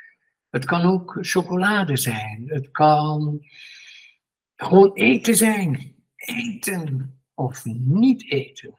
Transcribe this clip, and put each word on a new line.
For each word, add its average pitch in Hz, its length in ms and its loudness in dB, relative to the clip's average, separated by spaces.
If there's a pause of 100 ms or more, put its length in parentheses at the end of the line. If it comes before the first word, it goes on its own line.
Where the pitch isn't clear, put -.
(500)
het 127 140 -6
kan 170 180 2
ook 180 380 0
chocolade 180 760 -2
zijn. 110 500 -6
Het 143 240 -8
kan 151 760 2 (1120)
gewoon 196 360 6
eten 226 440 2
zijn. 202 580 0 (220)
Eten 170 1040 -8 (140)
of - 300 -8
niet 139 640 0
eten. - 480 -6